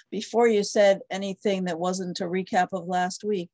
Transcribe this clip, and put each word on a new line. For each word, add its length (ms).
before 380
you 140
said 380
anything 540
that 140
wasn't 420
a 40
recap 480
of 140
last 380
week, 300